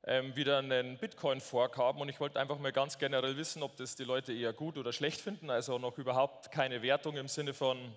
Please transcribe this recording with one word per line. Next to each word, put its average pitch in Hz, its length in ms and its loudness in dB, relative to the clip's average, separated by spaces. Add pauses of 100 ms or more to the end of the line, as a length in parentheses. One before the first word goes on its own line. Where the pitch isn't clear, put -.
ähm, 131 340 0
wieder 139 220 4
einen 127 400 0
Bitcoin-Fork 135 760 0
haben. 135 220 4
Und 143 80 -2
ich 139 140 -6
wollte 143 180 -2
einfach 139 200 0
mal 139 120 -2
ganz 135 260 2
generell 135 380 2
wissen, 160 260 -4
ob 135 140 -4
das 127 220 -8
die 131 80 -6
Leute 131 260 0
eher 117 220 0
gut 151 240 -6
oder 120 160 -4
schlecht 147 260 -2
finden. 180 300 -8
Also 123 300 0
noch 123 180 -4
überhaupt 131 520 0
keine 131 320 0
Wertung 143 360 2
im 135 100 -6
Sinne 143 260 -4
von, 131 240 2 (200)